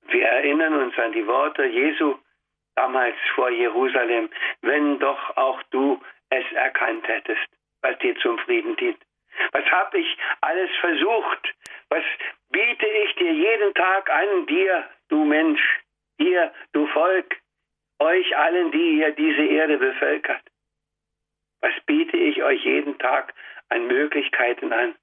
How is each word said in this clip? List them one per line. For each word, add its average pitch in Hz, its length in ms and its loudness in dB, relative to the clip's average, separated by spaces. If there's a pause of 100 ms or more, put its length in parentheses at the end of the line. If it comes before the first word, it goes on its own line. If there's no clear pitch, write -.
Wir 113 220 2
erinnern 147 460 0
uns 131 240 -2
an 117 140 -2
die 110 140 -2
Worte 139 380 0
Jesu 139 500 0 (640)
damals 127 400 0 (180)
vor 127 160 0
Jerusalem, 120 800 0 (300)
wenn 143 400 0
doch - 360 -2
auch 131 240 0 (100)
du 135 300 0 (300)
es - 220 0
erkannt 113 560 -2
hättest, - 360 -4 (380)
was 127 160 -2
dir 123 220 0
zum 117 180 0
Frieden 117 380 -2
dient. 123 220 -2 (520)
Was - 220 -2
hab 185 200 0
ich 170 240 -2 (260)
alles 175 280 -2 (100)
versucht? 180 720 -2 (340)
Was 160 160 -2 (460)
biete 226 360 0
ich 214 300 0
dir 175 160 2
jeden 220 420 2
Tag 190 360 2
an, 180 360 2
dir, 180 420 0 (200)
du 151 160 2
Mensch, 151 560 2 (400)
dir, 302 340 2 (180)
du 151 140 2
Volk, 175 500 0 (640)
euch 175 380 2
allen, 170 340 2
die 156 280 2
ihr 156 120 4
diese 151 320 0
Erde 151 360 2
bevölkert? 143 640 0 (1200)
Was - 120 0 (120)
biete - 300 2
ich - 260 2
euch 135 220 2
jeden 143 340 -2
Tag 135 340 -2 (360)
an 120 180 -2
Möglichkeiten 127 840 0
an? 117 300 -2